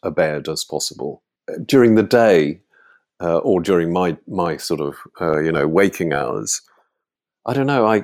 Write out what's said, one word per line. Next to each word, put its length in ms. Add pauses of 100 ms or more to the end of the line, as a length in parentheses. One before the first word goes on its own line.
a 80
bed 380
as 160
possible. 580 (240)
Uh, 100 (100)
during 300
the 60
day, 600 (580)
uh, 160
or 240
during 320
my, 240 (100)
my 300
sort 240
of, 160 (240)
uh, 200
you 120
know, 160
waking 460
hours, 480 (840)
I 80
don't 140
know, 180
I, 200